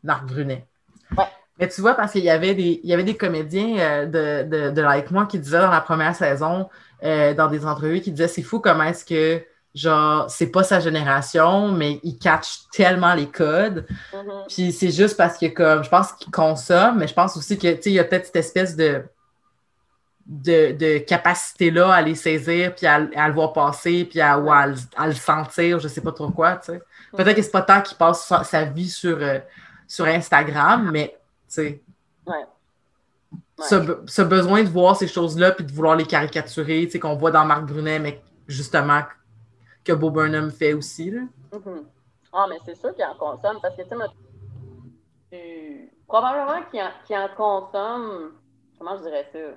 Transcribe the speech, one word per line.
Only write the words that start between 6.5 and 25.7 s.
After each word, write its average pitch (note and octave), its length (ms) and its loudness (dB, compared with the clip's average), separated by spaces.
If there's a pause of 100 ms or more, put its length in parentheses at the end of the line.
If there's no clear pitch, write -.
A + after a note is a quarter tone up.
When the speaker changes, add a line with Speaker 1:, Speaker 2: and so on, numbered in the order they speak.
Speaker 1:
euh, D3+ 300 2
dans D#3 140 4
des D3+ 160 -4
entrevues, D#3 360 -2
qui F#3 100 -6
disaient, « D#3+ 180 0
C'est E3+ 140 -6
fou - 180 -6
comment E3 240 2
est-ce E3+ 200 -6
que, D#3+ 400 0 (300)
genre, D3+ 540 2
c'est E3+ 220 -4
pas F#3+ 140 4
sa F#3 160 2
génération, D#3+ 880 2
mais D3 340 -2
ils E3+ 160 -8
catchent - 540 0
tellement F3+ 420 4
les D3 160 -2
codes. » E3+ 560 0 (260)
Speaker 2:
Mm-hmm. G3 360 -12
Speaker 1:
Puis F3+ 240 -2
c'est F#3 180 0
juste G3+ 260 4
parce E3+ 220 2
que, E3 80 0
comme, D#3 380 4
je B2+ 60 -6
pense F#3+ 240 4
qu'ils - 180 -18
consomment, F3 680 2
mais D#3 80 0
je - 80 -8
pense F#3+ 220 2
aussi E3 200 -6
que, F3 180 2
tu D#3+ 80 -10
sais, G#3 80 0
il G3 40 2
y F#3 60 4
a E3+ 40 4
peut-être F3+ 220 -2
cette - 100 -4
espèce F3 380 -2
de, D3+ 300 0 (1200)
de, D3+ 460 4
de D3+ 260 0
capacité-là F3 960 2
à F3 100 6
les D#3 140 0
saisir, E3+ 580 -2
puis F3+ 120 -2
à, D3+ 80 6 (200)
à D3+ 140 2
le D3 60 -2
voir D#3 180 0
passer, D#3+ 540 0
puis E3 140 -4
à, D3 180 4
ou D3 120 0
à C#3+ 160 6
le, C#3 80 -4 (220)
à D3 100 -2
le D#3+ 60 0
sentir, E3 680 -2